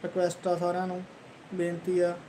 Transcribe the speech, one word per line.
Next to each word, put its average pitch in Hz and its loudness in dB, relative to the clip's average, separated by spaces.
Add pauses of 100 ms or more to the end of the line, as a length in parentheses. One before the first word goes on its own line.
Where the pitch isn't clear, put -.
ਰਿਕੁਐਸਟ 175 0
ਆ 180 4
ਸਾਰਿਆਂ 175 0
ਨੂੰ, 185 -4 (520)
ਬੇਨਤੀ 175 2
ਆ 175 4 (120)